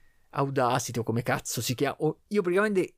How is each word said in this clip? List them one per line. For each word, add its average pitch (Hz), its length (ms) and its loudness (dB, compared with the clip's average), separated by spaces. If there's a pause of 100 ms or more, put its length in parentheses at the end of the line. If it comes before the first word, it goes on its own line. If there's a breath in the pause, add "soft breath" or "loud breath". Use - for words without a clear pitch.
(380 soft breath)
Audacity 131 640 0
o 110 40 -2
come 117 200 -2
cazzo - 380 -2
si 120 120 -2
chiama? 139 280 0
O 156 260 -2
io 208 140 0
praticamente, 190 560 2